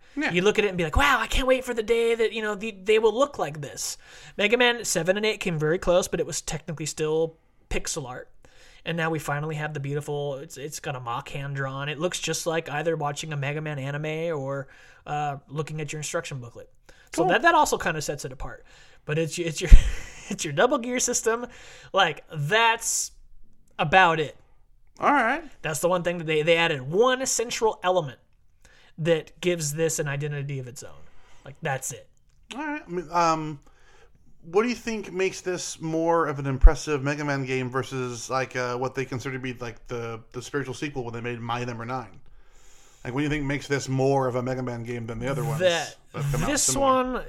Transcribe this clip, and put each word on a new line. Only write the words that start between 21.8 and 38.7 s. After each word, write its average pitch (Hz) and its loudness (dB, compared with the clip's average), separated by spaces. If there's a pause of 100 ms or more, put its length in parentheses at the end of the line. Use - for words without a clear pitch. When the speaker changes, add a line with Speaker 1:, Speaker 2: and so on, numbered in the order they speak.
Speaker 2:
Like, 180 2
that's 220 0 (680)
about 175 6
it. 135 -4 (640)
Speaker 1:
All 233 4
right. 277 2 (160)
Speaker 2:
That's 156 -4
the 175 2
one 175 2
thing 175 -2
that 165 -8
they, 156 2
they 165 4
added 165 2
one 247 2
central 233 -2
element 175 0 (800)
that 160 0
gives 165 0
this 160 0
an 151 -2
identity 143 -4
of 127 -10
its - -14
own. 90 -16 (540)
Like, 135 -16
that's 143 -4
it. - -16 (460)
Speaker 1:
All 277 -6
right. 196 -6
I 175 -16
mean, 175 -6
um, 160 2 (840)
what 170 2
do 247 0
you 226 -4
think 214 -8
makes 185 -2
this - -6
more 160 0
of 143 -4
an 139 -6
impressive 143 4
Mega 147 -2
Man 143 -2
game 131 -2
versus, 123 -6
like, 131 -2
uh, 123 -2